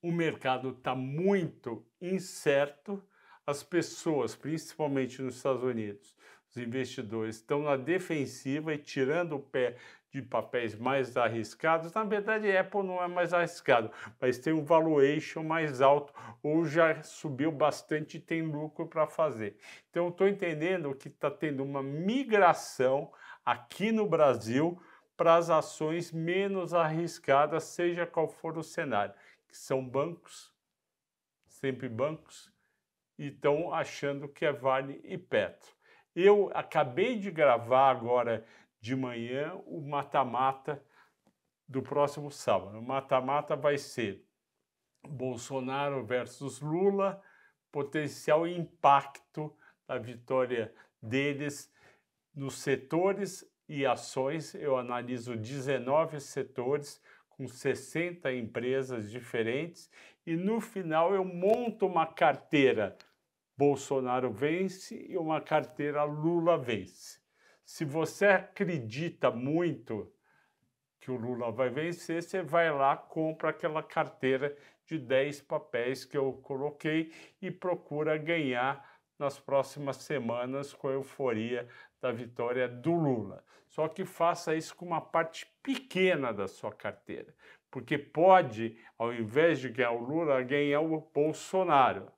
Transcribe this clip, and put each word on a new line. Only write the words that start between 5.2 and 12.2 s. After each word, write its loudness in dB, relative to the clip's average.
nos -6
Estados 0
Unidos, -4
os -14
investidores -6
estão -2
na 2
defensiva -4
e -8
tirando -2
o -6
pé -2
de -8
papéis -4
mais -2
arriscados. 0
Na -2
verdade, 0